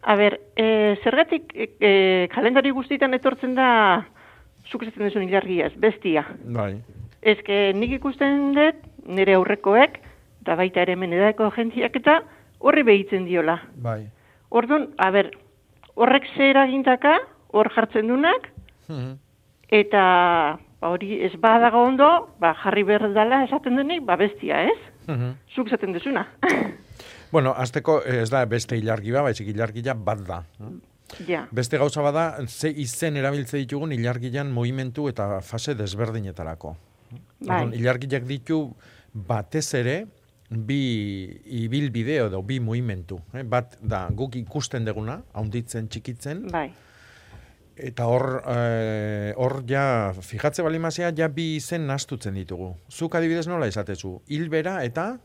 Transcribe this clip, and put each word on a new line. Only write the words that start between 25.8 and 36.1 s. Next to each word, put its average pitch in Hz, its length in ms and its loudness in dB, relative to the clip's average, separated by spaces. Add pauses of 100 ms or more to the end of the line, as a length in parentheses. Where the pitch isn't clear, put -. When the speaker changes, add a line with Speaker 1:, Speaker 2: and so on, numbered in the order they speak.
Speaker 1:
duzuna. 202 340 -4 (160)
<laughs> 208 420 -2 (400)
Speaker 2:
Bueno, 135 280 4
hasteko, 131 520 0
eh, 127 180 -2
ez 110 80 -2
da 131 160 2
beste 117 320 -4
ilargi 107 320 -4
bat, 139 140 0
baizik 110 240 -4
ilargia 113 460 -4
bat 104 280 -4
da. 87 220 -10 (840)
Speaker 1:
Ja. 165 140 -4 (100)
Speaker 2:
Beste 123 260 -4
gauza 139 240 0
bada, 147 360 0 (100)
ze 156 240 -4
izen 147 460 -6
erabiltze 139 420 -4
ditugun 139 340 -6
ilargian 123 600 -4
movimentu 127 560 -4
eta 101 340 -4
fase 127 320 -6
desberdinetarako. 95 1040 -8 (640)